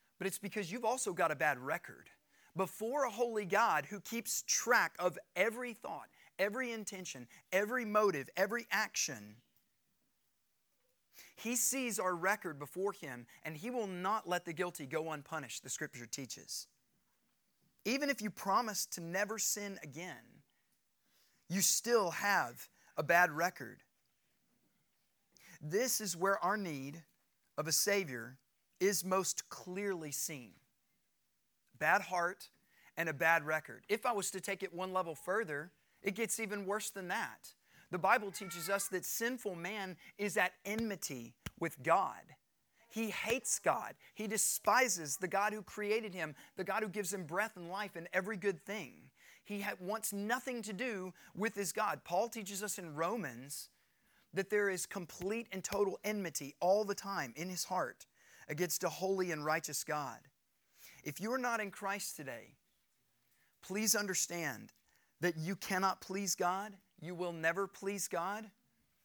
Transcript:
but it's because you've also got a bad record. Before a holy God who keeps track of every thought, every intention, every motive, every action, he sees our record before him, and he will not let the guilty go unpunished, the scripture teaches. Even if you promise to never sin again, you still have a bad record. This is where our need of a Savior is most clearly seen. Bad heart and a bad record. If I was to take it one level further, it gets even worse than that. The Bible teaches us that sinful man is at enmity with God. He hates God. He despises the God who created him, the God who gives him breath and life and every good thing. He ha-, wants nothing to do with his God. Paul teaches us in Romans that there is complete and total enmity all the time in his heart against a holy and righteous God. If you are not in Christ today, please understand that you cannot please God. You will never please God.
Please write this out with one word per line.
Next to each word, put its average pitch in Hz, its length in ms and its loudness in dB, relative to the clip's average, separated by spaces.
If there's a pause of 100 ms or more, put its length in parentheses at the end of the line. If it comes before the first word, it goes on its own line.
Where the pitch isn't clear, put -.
(180)
but 185 100 -2
it's 185 100 -2
because 196 320 -4
you've 233 140 -4
also 226 280 2
got 165 200 4
a - 20 2
bad 143 240 4
record. 135 520 -6 (440)
Before 220 480 0
a 240 80 2
holy 220 340 0
God 180 420 6
who 202 120 -8
keeps - 480 -4
track - 540 6
of 175 180 2 (160)
every 226 400 2
thought, - 360 -10 (280)
every 233 320 0
intention, 185 560 -8 (240)
every 214 340 2
motive, 208 520 4
every 208 340 2
action, 117 720 -2 (1900)
he 240 220 -2
sees 240 420 2
our 185 160 2
record 175 460 0
before 185 320 -2
him, 123 340 -10 (160)
and 151 140 -6
he 196 140 -6
will 233 180 -2
not 185 400 0
let 175 160 2
the 175 80 -6
guilty 165 340 -4
go 160 240 -2
unpunished, 147 540 -6
the 127 60 -10
scripture 135 360 -6
teaches. - 600 -10 (1160)
Even 277 260 2
if 269 120 2
you 214 80 -2
promise 202 560 2
to - 140 -8
never 190 400 -2
sin 202 420 -2
again, 143 640 -12 (1040)
you 185 120 0
still 214 520 4
have 160 560 2 (280)
a 156 60 0
bad 170 280 8
record. 143 520 -2 (1800)
This 196 400 0
is 180 160 -4
where 190 280 2
our 196 120 4
need 156 460 -6 (560)
of 151 80 0
a 156 60 2
Savior 135 640 2 (400)
is 185 260 4
most 185 440 0
clearly 180 640 -4
seen. 123 400 -6 (1300)
Bad 175 240 6
heart 175 480 -2 (460)
and 170 120 -2
a 156 60 -2
bad 160 300 4
record. 151 440 -4
If 226 180 0
I 240 60 2
was 202 180 0
to 190 100 -6
take 196 220 -4
it 175 100 -6
one 185 200 -4
level 170 220 0
further, 175 580 -2 (300)
it 202 120 -2
gets 220 240 0
even 202 280 -4
worse 208 240 -2
than 185 180 -8
that. 175 460 -6 (360)
The 175 80 -2
Bible 202 320 6
teaches 170 400 -6
us 196 180 2
that 180 160 -2
sinful 226 500 -2
man 185 440 -6 (180)
is 196 200 0
at 185 180 2 (100)
enmity 196 720 -4 (260)
with 156 220 -2
God. 160 540 2 (520)
He 220 220 -2
hates - 480 0
God. 143 360 2 (200)
He 214 120 -6
despises 208 920 4
the 185 120 -2
God 202 240 2
who 214 100 -6
created 208 520 -2
him, 156 200 -4 (220)
the 190 80 -4
God 202 180 0
who 214 60 -2
gives 196 240 -2
him 190 120 -4
breath 196 320 -2
and 170 140 -10
life 196 260 -6
and 170 160 -10
every 190 240 0
good 185 280 0
thing. 135 460 -8 (340)
He 208 160 -4
ha-, 202 200 -2
wants 208 320 -4
nothing 233 500 -2
to 208 100 -6
do 190 400 -4 (220)
with 196 200 -2
his 196 180 -2
God. 190 320 0
Paul 202 240 2
teaches 202 340 -8
us 208 160 -4
in 165 160 -8
Romans 147 760 -4 (640)
that 190 180 -2
there 208 200 4
is 185 160 -4
complete 202 640 -4
and 190 120 -6
total 202 400 2
enmity 185 560 -4
all 196 240 6
the 202 100 -2
time 165 420 -4
in 170 120 -4
his 180 160 -4
heart 170 420 -2 (420)
against 160 360 0
a 175 40 4
holy 185 440 0
and 151 120 -2
righteous 156 400 0
God. 143 360 -4 (840)
If 147 160 -8
you 220 120 -2
are 262 60 0
not 233 220 0
in 202 100 -4
Christ 196 460 -6
today, 123 380 -12 (1080)
please 214 320 2
understand 170 800 -2 (480)
that 170 160 2
you 175 200 -2
cannot 190 440 2
please 196 340 -2
God. 190 420 0 (240)
You 175 140 -8
will 175 180 -4
never 170 340 2
please 196 400 -4
God. 196 440 -4 (540)